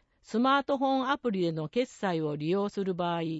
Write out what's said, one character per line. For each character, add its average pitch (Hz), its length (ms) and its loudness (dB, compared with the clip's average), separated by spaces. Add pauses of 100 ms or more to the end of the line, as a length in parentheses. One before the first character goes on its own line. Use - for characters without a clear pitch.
(240)
ス - 160 -2
マ 269 200 4
ー 269 40 -2
ト 277 160 0
フ 269 60 0
ォ - 20 4
ン 262 240 2
ア 294 80 0
プ 247 100 -2
リ 190 120 0
で 170 100 2
の 156 180 -4
決 254 240 -2
済 175 280 -2
を 147 140 -2
利 151 140 -4
用 202 180 2
す 202 160 -4
る 185 120 -2
場 175 220 -2
合、 170 40 -2 (180)